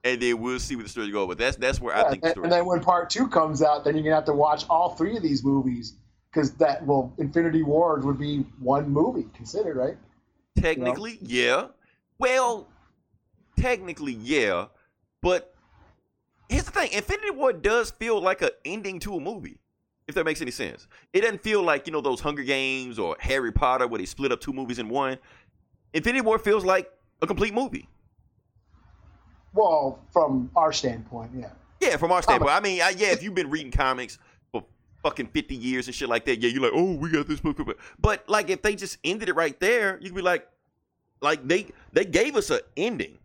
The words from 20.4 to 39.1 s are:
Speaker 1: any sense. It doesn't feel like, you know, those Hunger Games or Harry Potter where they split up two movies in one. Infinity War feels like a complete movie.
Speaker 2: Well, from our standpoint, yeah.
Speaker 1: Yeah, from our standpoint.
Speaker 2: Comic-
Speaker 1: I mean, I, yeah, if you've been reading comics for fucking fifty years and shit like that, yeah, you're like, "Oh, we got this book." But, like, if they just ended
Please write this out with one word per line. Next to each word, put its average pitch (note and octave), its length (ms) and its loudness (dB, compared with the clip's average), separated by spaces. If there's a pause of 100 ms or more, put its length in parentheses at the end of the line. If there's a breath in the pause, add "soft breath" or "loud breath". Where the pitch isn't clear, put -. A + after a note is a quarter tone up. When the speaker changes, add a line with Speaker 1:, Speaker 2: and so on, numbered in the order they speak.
Speaker 1:
any C3+ 100 -6
sense. F2 380 -10 (240 soft breath)
It F#3 80 4
doesn't G#3+ 220 0
feel G#3+ 200 2
like, D3+ 240 2
you D#3+ 60 -10
know, D3+ 80 -2
those B2+ 200 0
Hunger D3 220 -4
Games C3 560 -4
or E2+ 220 -2
Harry C3 320 -2
Potter B2+ 340 2
where A#2 120 -4
they F#2 80 -6
split C3+ 260 -4
up A2+ 80 -4
two C#3+ 120 -8
movies B2 280 -8
in A2 80 -8
one. C3 300 -2 (720 soft breath)
Infinity A#3+ 300 0
War A3 160 2
feels G#3 260 2
like F#3 260 2 (320)
a D#3+ 40 0
complete G3+ 280 0
movie. A#3+ 340 -4 (1700)
Speaker 2:
Well, D#3 460 4 (120)
from C3+ 440 2
our D#3 160 4
standpoint, A#2 680 -6
yeah. A2+ 120 -14 (300)
Speaker 1:
Yeah, F#3+ 160 2
from E3 160 2
our F3+ 100 4
standpoint. G3+ 280 4
Speaker 2:
Comic- F#3+ 140 2
Speaker 1:
I G3+ 40 2
mean, F3+ 140 0
I, F#3 80 4
yeah, G3 220 2
if C3+ 100 0
you've G3 120 -8
been E3 160 -2
reading D3 220 -6
comics C3 460 0 (340 soft breath)
for A#2+ 120 -6 (380)
fucking C#3+ 260 -2
fifty - 260 -4
years B2+ 320 -4
and B2 80 -10
shit C3 140 -6
like A#2 180 0
that, B2 140 0
yeah, A#2+ 100 2
you're C3 120 -2
like, B2 120 4
"Oh, F3+ 200 2
we D#3 160 -4
got D3 180 0
this D3+ 120 -4
book." D3 180 -2 (400 loud breath)
But, G#3 300 0
like, G#3 220 0
if F#3 120 -4
they G#3+ 120 0
just F3+ 300 -12
ended G3+ 240 -4